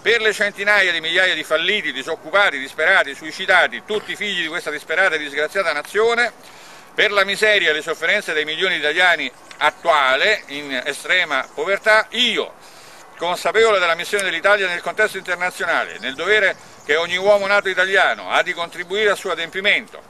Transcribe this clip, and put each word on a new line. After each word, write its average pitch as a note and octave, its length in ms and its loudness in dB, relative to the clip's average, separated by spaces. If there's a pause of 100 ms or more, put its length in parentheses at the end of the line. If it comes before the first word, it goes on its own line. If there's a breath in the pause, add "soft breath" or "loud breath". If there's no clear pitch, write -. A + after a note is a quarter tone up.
per A3+ 220 2
le G#3+ 100 2
centinaia G3+ 600 0
di E3 100 -2
migliaia F3 320 2
di D#3 100 -6
falliti, E3 480 -2
disoccupati, D#3 640 -2
disperati, D3+ 560 0
suicidati, D#3 720 0
tutti G#3 320 -6
figli G3 260 -4
di D#3+ 60 -4
questa E3 220 -6
disperata D#3+ 460 0
e - 20 0
disgraziata D3+ 540 -2
nazione, A3 600 0 (640 loud breath)
per G3 180 2
la G3+ 120 4
miseria G3 460 2
e - 40 2
le D3+ 80 -4
sofferenze E3+ 500 -2
dei D3+ 140 0
milioni E3 280 -2
di D#3+ 60 -4
italiani D#3 500 2 (280)
attuale D3+ 880 2
in C#3 400 -8
estrema D3 680 -2
povertà, G3+ 580 2
io, G#3+ 440 -2 (640 loud breath)
consapevole F#3+ 600 2
della E3+ 160 2
missione F#3+ 300 -4
dell'Italia F#3+ 440 2
nel F3 120 -4
contesto G3 380 -2
internazionale, F3 800 -4
nel A#2+ 160 -6
dovere F#3+ 420 0 (280 loud breath)
che D3 120 0
ogni E3+ 200 -2
uomo G3 300 4
nato G3+ 220 2
italiano F3 640 2
ha C#3 120 2
di F3 100 -2
contribuire F3+ 580 -2
al F#3 60 2
suo F#3+ 160 -6
adempimento E3 760 -4